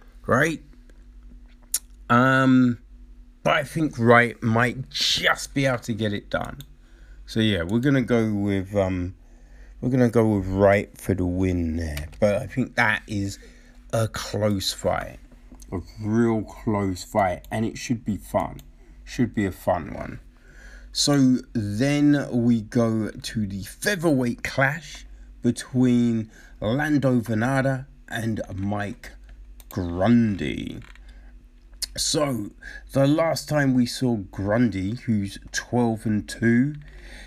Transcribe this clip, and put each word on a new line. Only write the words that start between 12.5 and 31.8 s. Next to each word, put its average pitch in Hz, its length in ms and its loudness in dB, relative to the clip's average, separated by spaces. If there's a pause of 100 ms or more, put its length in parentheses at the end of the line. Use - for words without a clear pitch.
that 110 300 0
is 101 320 -6 (540)
a 113 160 0
close 104 640 -2
fight, - 460 -4 (520)
a 92 100 -6 (220)
real 110 400 2
close 98 600 -4
fight, 95 460 -2
and 110 160 -2
it - 100 -6
should 113 260 -4
be 101 140 -4
fun. - 440 -4 (440)
Should - 300 -2
be 107 100 0
a 92 80 -2
fun 90 400 -4
one. - 280 -10 (680)
So 135 460 4 (160)
then 139 800 2
we 117 300 4
go 113 480 0
to - 360 -6
the 95 180 -8
featherweight 151 800 0
clash - 600 -2 (380)
between 120 880 2 (300)
Lando 131 600 2
Vannata 127 640 0 (240)
and 113 320 -4 (140)
Mike 101 580 -6 (560)
Grundy. 92 1120 0 (1120)